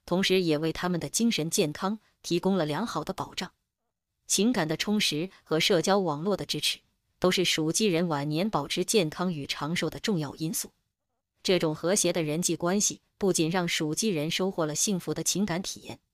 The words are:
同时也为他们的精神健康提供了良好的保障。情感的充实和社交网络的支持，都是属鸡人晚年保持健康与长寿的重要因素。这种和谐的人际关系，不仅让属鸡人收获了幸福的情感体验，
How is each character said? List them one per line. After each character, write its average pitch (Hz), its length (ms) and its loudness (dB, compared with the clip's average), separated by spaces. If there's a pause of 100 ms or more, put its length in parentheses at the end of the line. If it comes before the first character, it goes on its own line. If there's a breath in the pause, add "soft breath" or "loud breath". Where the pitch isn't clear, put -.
同 185 180 2
时 185 160 4
也 160 160 2
为 160 160 -2
他 - 160 -4
们 180 100 0
的 143 120 -6
精 233 200 2
神 160 200 -2
健 160 240 0
康 202 240 -4 (240 soft breath)
提 170 180 0
供 190 160 2
了 165 80 0
良 156 220 -2
好 156 180 -6
的 190 80 -4
保 - 220 -10
障。 - 180 -10 (760)
情 214 240 4
感 196 160 2
的 156 120 -2
充 208 200 0
实 165 300 0 (160 loud breath)
和 160 160 2
社 170 220 4
交 190 160 4
网 156 240 0
络 196 120 0
的 156 120 -4
支 - 120 -4
持， - 200 -2 (400)
都 180 120 4
是 180 140 2
属 156 260 2
鸡 220 140 2
人 175 240 2
晚 143 180 -2
年 160 220 0
保 156 180 -2
持 175 160 -2
健 180 280 2
康 180 200 -2
与 147 160 -6
长 151 300 -4
寿 165 140 0
的 143 100 -8
重 202 180 0
要 147 180 -4
因 160 180 -4
素。 - 180 -6 (680)
这 180 160 4
种 160 160 0
和 170 200 0
谐 175 200 2
的 175 80 0
人 151 180 -2
际 170 160 0
关 185 240 0
系， - 220 -2 (160)
不 196 120 2
仅 165 200 2
让 175 180 0
属 156 260 -2
鸡 226 140 0
人 160 220 0
收 185 200 0
获 180 140 -2
了 151 100 -2
幸 190 240 0
福 156 140 -4
的 160 100 -4
情 180 220 0
感 180 160 -2
体 - 200 -10
验， - 180 -14 (160)